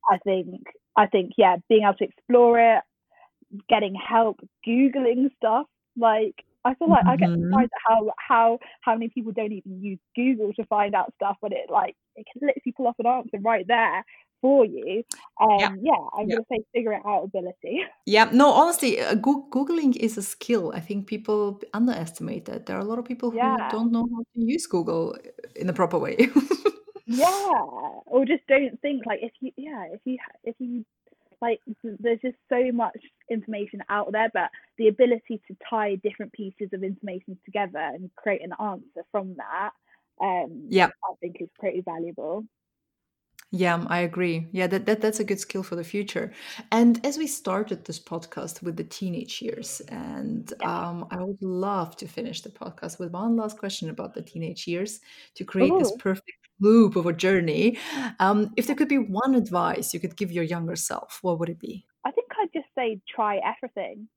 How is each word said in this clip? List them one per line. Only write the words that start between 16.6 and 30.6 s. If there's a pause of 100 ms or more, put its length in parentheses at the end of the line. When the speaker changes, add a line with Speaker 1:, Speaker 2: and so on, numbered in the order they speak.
Speaker 1:
figure
it
out
ability. (200)
<laughs> (100)
Speaker 2:
Yeah,
no, (140)
honestly,
uh, (100)
Goo-,
Googling
is
a (140)
skill. (140)
I
think
people (120)
underestimate
that.
There
are
a
lot
of
people
who
Speaker 1:
Yeah.
Speaker 2:
don't
know
how (140)
to (140)
use
Google (400)
in
the
proper
way.
<laughs> (800)
Speaker 1:
Yeah, (540)
or
just
don't
think,
like,
if
you,
yeah,
if
you, (280)
if
you, (560)